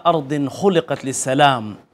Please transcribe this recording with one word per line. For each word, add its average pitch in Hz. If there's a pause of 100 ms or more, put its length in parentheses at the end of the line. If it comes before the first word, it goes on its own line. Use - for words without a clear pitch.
أرض 147
خلقت 165
للسلام 131 (180)